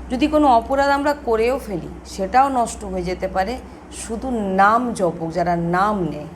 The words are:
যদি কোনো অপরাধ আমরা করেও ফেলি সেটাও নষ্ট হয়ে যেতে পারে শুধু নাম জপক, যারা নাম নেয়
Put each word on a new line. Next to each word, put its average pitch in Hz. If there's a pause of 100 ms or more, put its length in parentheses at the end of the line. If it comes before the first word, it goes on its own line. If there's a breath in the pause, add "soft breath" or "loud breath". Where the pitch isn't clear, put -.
যদি 254
কোনো 302
অপরাধ 269
আমরা 285
করেও 240
ফেলি 170 (180)
সেটাও 247
নষ্ট 233
হয়ে 185
যেতে 185
পারে 190 (340 loud breath)
শুধু 233
নাম 214
জপক, 170
যারা 175
নাম 180
নেয় 151